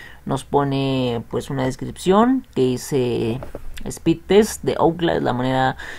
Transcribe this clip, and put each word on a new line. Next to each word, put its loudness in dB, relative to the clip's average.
nos -4
pone, 0
pues, -4
una -2
descripción 2
que 0
dice: 0
"Speed -2
Test 4
de 0
Ookla 2
es 0
la 0
manera, 0